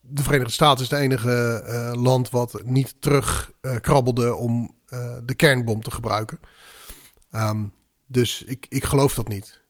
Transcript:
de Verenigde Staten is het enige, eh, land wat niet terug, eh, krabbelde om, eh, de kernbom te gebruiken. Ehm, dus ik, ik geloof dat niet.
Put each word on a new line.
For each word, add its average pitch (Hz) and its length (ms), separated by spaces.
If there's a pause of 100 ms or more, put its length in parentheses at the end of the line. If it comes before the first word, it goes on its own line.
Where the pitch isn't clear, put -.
de 139 220
Verenigde 127 300
Staten 135 320
is 120 60
het 143 100
enige, 120 640
eh, 120 360
land 127 280
wat 120 340
niet 131 360
terug, 139 600
eh, 127 200
krabbelde 123 540
om, 117 400 (120)
eh, 123 380
de 127 100
kernbom 117 480
te - 80
gebruiken. 110 480 (920)
Ehm, 107 340 (420)
dus 123 380
ik, - 240
ik 135 160
geloof 139 300
dat 107 140
niet. 98 420